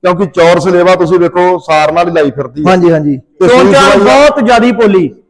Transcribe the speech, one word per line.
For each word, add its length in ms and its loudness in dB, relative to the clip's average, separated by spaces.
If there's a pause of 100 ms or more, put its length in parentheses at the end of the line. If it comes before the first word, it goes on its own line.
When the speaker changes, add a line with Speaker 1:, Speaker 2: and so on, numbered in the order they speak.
Speaker 1:
ਕਿਉਂਕਿ 300 -2
ਚੌਰਸ 320 2
ਲੇਵਾ 280 2
ਤੁਸੀਂ 240 -2
ਵੇਖੋ, 420 0
ਸਾਰ 320 -2
ਨਾਲ 160 -2
ਹੀ 60 -8
ਲਾਈ 160 0
ਫਿਰਦੀ 320 -10
ਆ। 80 0
Speaker 2:
ਹਾਂਜੀ, 220 0
ਹਾਂਜੀ। 240 -2
Speaker 1:
ਤੇ 320 -4
Speaker 2:
ਚੋਣ 100 2
Speaker 1:
ਸੂਈ 140 2
Speaker 2:
ਚਾਲ 180 2
Speaker 1:
ਸਵਾਈ 100 2
ਆ। 40 0
Speaker 2:
ਬਹੁਤ 400 2
ਜ਼ਿਆਦੀ 280 0
ਪੋਲੀ। 360 0 (220)